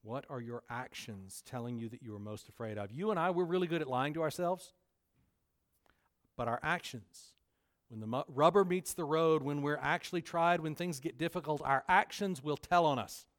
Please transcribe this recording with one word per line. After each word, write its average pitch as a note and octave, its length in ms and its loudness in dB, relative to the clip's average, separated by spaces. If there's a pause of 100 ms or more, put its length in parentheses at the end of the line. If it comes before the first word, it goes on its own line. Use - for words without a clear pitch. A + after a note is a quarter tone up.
What B2+ 260 -8
are C3 120 -8
your A#2+ 280 -10
actions A2+ 760 -10
telling A#2+ 320 -6
you A2+ 100 -6
that B2 140 -14
you A2 120 -12
are G#2 40 -10
most G#2 320 -10
afraid A2 260 -8
of? G2+ 140 -6
You F3 200 -4
and F#3+ 80 0
I, E3+ 120 2
we're F3 160 0
really F3+ 200 0
good E3 140 -2
at D3 80 -4
lying C3 260 0
to E3 80 -2
ourselves. F3 520 -2 (1600)
But A#2 120 -2
our A#2+ 140 -2
actions, - 720 -6 (540)
when A2 120 -12
the G#2+ 60 -8
mu-, B2+ 220 -2
rubber E3+ 360 6
meets F3+ 280 0
the E3 140 -4
road, D#3+ 360 4
when C#3+ 200 -2
we're D3 160 0
actually E3 420 -2
tried, E3+ 400 2
when D#3 140 -4
things E3+ 260 -4
get D3 160 -6
difficult, D#3 460 -2
our C3+ 260 4
actions F#3 540 2
will D3 160 -2
tell F3 260 4
on C#3 140 4
us. - 280 -8 (120)